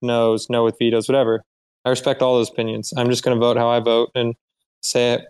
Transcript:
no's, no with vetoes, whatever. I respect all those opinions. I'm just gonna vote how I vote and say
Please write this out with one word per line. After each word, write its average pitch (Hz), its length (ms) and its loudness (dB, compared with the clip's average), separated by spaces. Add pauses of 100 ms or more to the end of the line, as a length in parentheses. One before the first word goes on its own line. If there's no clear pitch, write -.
no's, 117 480 0
no 120 140 0
with 113 160 0
vetoes, 113 300 0
whatever. 117 340 0 (420)
I 127 60 0
respect 131 320 -2
all 127 140 2
those 117 140 0
opinions. 110 460 -8
I'm 123 140 0
just 123 140 -2
gonna 120 160 2
vote 120 160 2
how 117 120 2
I 120 120 2
vote 117 340 0
and 117 220 -2 (460)
say 120 480 0